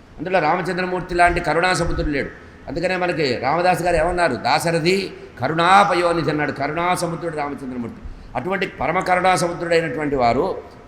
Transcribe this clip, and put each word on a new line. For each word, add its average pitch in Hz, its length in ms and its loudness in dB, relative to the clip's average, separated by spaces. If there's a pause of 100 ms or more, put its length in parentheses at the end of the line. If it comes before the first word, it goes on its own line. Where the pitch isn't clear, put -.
(180)
అందులో 180 200 0
రామచంద్రమూర్తి 180 760 -2
లాంటి 175 260 4
కరుణాసముద్రుడు 165 680 0
లేడు. 131 180 -2 (400)
అందుకనే 180 280 -2
మనకి 160 400 0
రామదాస్ 165 460 2
గారు 175 140 2
ఏమన్నారు? 170 380 2
"దాశరథి 165 760 0 (280)
కరుణాపయోనిధి" 170 880 4
అన్నాడు. 151 220 -2
కరుణాసముద్రుడు 165 840 -2
రామచంద్రమూర్తి. 127 720 -8 (280)
అటువంటి 185 300 -2
పరమ 160 340 -2
కరుణాసముద్రుడైనటువంటి 170 1160 0
వారు 131 600 0 (100)